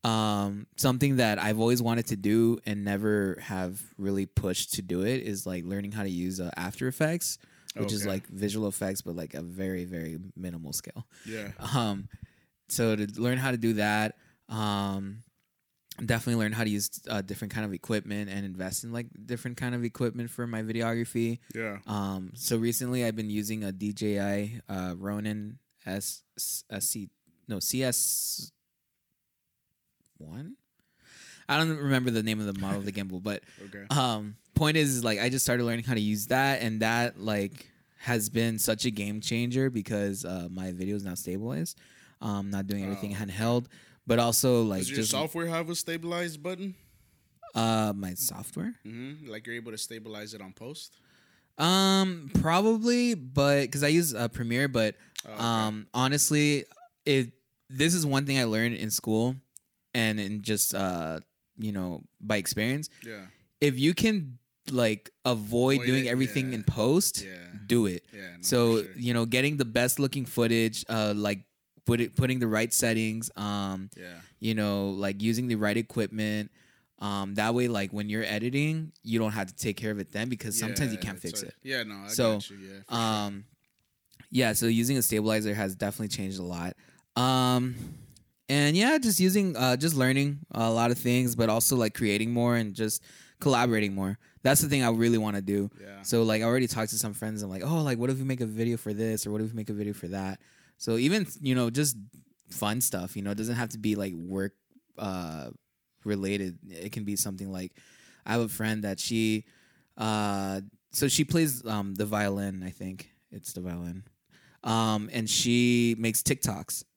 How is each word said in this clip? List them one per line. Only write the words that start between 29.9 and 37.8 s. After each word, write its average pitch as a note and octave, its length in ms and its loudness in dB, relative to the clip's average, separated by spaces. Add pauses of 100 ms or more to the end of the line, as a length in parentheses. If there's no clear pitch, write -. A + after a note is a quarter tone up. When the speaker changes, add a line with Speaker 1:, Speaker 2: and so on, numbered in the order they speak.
Speaker 1:
one? A#2+ 380 -14 (920)
I C#3+ 100 4
don't D#3+ 180 4
remember C3+ 340 4
the A2+ 120 2
name A2 180 0
of G#2+ 60 -2
the G2 140 -4
model G2 180 0
of G2 60 -6
the G2+ 80 -4
gimbal, F#2+ 300 -6
but G#2 200 -4 (100)
Speaker 2:
<laughs> - 120 -20
Okay. G2 260 -16
Speaker 1:
um, A2 460 0 (180)
point D#3 220 4
is, C#3+ 200 4
is, A#2+ 80 -2
like, A2 140 2
I A#2 100 2
just B2+ 160 2
started B2 200 2
learning A#2 200 0
how B2 100 0
to A2 60 2
use G#2 280 0
that, C3+ 340 4
and A2 200 -2
that, A#2 380 2
like, G2+ 460 -2 (320)